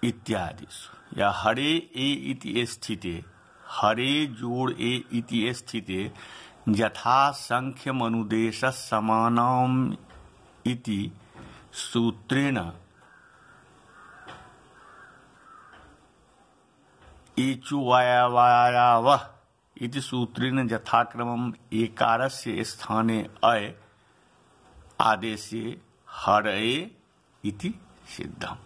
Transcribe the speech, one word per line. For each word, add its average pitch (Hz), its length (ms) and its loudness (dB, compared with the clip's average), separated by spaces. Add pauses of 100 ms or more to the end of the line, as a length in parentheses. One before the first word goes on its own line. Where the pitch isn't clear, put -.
इत्यादि। 101 640 -4 (540)
या 101 80 4
हरे 135 680 0
ए 135 180 0
इति 127 520 -4
स्थिते, 90 600 -8 (420)
हरे 131 580 0
जोड़ 123 460 -4
ए 123 320 -2 (100)
इति 117 400 -2
स्थिते 98 600 -8 (560)
यथा 117 640 2
संख्य 131 600 -4
मनुदेश 113 760 0
समानम 123 1300 2 (680)
इति 113 460 -4 (640)
सूत्रेण 117 960 -2 (4000)
एचुवायावायावः 123 1900 4 (480)
इति 123 240 -6
सूत्रेण 127 680 -2
यथाक्रमम् 120 840 0 (200)
एकारस्य 113 880 0
स्थाने 110 680 -2 (140)
अय 113 320 2 (1300)
आदेशे 110 800 -2 (280)
हरये 107 880 0 (480)
इति 104 280 -6 (340)
सिद्धम्। - 580 -12